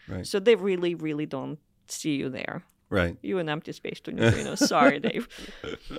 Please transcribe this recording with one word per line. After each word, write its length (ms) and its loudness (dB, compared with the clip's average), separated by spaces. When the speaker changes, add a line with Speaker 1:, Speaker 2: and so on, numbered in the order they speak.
Speaker 1:
Right. 180 -8
Speaker 2:
So 140 -2
they 160 8
really, 400 0
really 300 -4
don't 320 -6
see 280 -4
you 140 -2
there. 340 -6
Speaker 1:
Right. 300 2
Speaker 2:
You 180 -2
an 100 -2
empty 220 -6
space 300 -8
to 100 -12
neutrinos. 480 2
Sorry, 400 6
Speaker 1:
<laughs> 80 -2
Speaker 2:
Dave. 200 -4